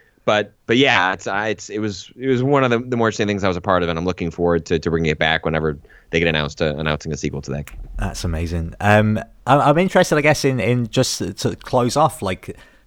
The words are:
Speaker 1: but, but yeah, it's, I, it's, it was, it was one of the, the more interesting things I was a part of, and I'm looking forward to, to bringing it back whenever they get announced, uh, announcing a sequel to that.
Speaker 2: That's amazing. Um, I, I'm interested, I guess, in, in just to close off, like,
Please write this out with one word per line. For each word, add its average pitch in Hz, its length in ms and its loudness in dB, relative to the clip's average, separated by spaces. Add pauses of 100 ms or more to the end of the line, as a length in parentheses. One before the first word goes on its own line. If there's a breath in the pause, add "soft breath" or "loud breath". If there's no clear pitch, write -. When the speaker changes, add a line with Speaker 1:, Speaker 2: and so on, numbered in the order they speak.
(240 soft breath)
Speaker 1:
but, 107 280 0 (140)
but 120 100 0
yeah, 113 380 2
it's, 92 120 -12
I, 107 220 -2
it's, - 200 -6
it 104 120 -6
was, 104 380 -6
it 131 100 -4
was 127 140 2
one 139 200 2
of 127 80 2
the, 117 80 2
the 127 180 -4
more 113 120 2
interesting 107 180 0
things 101 180 -2
I 98 40 2
was 90 80 0
a 87 60 -6
part 92 200 2
of, 87 60 -2
and 82 100 -2
I'm 85 60 -4
looking 90 260 -2
forward 85 360 0
to, 87 120 0
to 80 120 -2
bringing 80 200 0
it 78 80 0
back 80 260 0
whenever 78 340 -2 (320 soft breath)
they 85 100 0
get 85 80 2
announced, 76 340 -2
uh, 76 140 0
announcing 76 360 -4
a 73 40 -4
sequel 69 260 -6
to 67 80 -12
that. 73 200 -8 (260)
Speaker 2:
That's - 280 -6
amazing. 82 560 -4
Um, 107 380 4 (280)
I, 135 100 6
I'm 147 220 4
interested, 180 380 2
I 151 40 2
guess, 147 240 2
in, 131 160 2
in 120 280 0
just - 300 0 (200)
to 107 180 -2
close 123 400 0
off, 151 260 0
like, 95 340 -6 (300 soft breath)